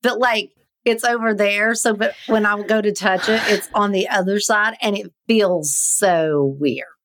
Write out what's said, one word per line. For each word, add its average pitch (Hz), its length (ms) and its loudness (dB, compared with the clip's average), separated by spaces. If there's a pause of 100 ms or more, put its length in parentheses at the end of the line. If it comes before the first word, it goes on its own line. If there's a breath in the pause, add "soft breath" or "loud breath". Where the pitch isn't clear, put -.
but, 233 180 -2
like, 233 320 0 (340)
it's 226 180 0
over 233 300 0
there. 208 420 2
So, 220 180 0
but 202 220 -2 (120)
when 220 180 2
I 208 180 0
go 220 180 0
to 208 100 0
touch 190 380 0
it, 220 180 2
it's 208 260 0
on 208 180 0
the 196 160 0
other 196 320 0
side, 214 420 0
and 202 160 -2
it 202 140 -10 (160)
feels 180 480 2
so 156 840 2
weird. 135 280 -2 (180)